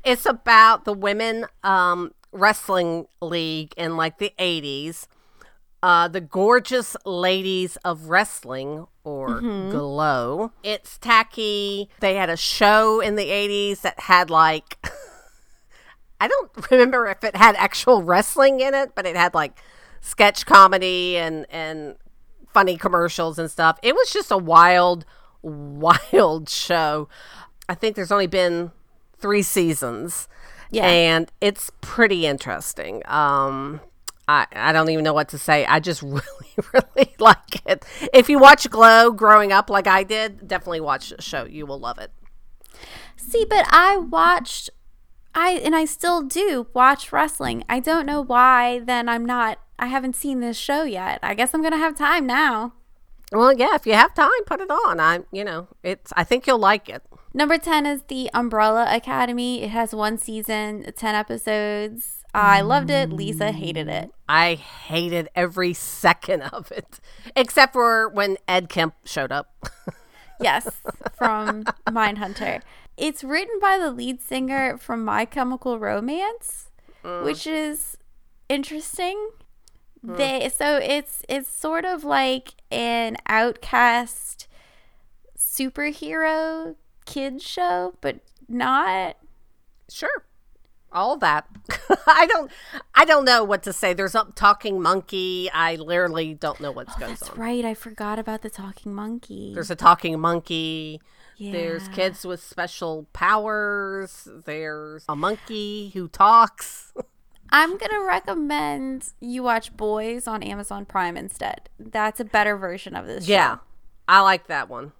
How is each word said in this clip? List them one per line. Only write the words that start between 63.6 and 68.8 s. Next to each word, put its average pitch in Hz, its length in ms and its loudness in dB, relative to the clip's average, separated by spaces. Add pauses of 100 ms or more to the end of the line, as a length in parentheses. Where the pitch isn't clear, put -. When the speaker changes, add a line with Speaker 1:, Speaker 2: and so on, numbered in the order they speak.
Speaker 2:
it. - 240 -10 (180)
Speaker 1:
I 165 260 4
hated 170 800 -6
every 175 380 -2
second - 720 -2
of - 280 -14
it, - 280 -16 (360)
except 262 380 4
for 226 360 2
when 202 280 -2 (100)
Ed 180 220 -2
Kemp 160 260 -2 (100)